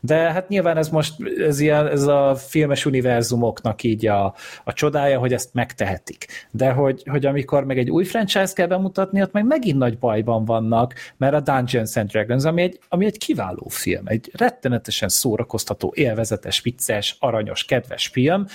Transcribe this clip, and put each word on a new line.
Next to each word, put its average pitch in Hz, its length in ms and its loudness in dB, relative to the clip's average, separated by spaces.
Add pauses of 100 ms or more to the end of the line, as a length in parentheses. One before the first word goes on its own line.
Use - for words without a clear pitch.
De 143 160 2
hát 165 320 2
nyilván 175 280 2
ez 156 120 2
most, 156 260 0 (240)
ez 147 220 2
ilyen, 151 260 4
ez 143 200 2
a 139 300 4 (120)
filmes 147 380 2
univerzumoknak 120 960 0
így 110 240 0
a, 101 280 2 (300)
a 123 80 -6
csodája, 143 460 2
hogy 123 140 0
ezt 120 220 -4
megtehetik. - 720 -4 (240)
De 127 200 2
hogy, 135 400 0
hogy 139 160 0
amikor 139 380 0
meg 135 140 -2
egy 123 120 0
új 175 140 2
franchise 190 500 0
kell 175 120 0
bemutatni, 190 560 0
ott 190 100 -2
meg 208 140 0
megint 240 320 2
nagy 123 200 2
bajban 113 460 0
vannak, 113 500 2 (220)
mert 135 180 2
a 147 60 2
Dungeons 131 560 0
and 107 140 0
Dragons, 120 340 0
ami 165 180 2
egy, 180 160 -2 (100)
ami 180 160 0
egy 208 140 -2
kiváló 98 500 -6
film, - 380 -4
egy 113 280 -4
rettenetesen 123 760 -2
szórakoztató, - 880 -2
élvezetes, 110 640 -2
vicces, - 580 -4
aranyos, 110 460 -2
kedves - 420 -2
film, 170 480 0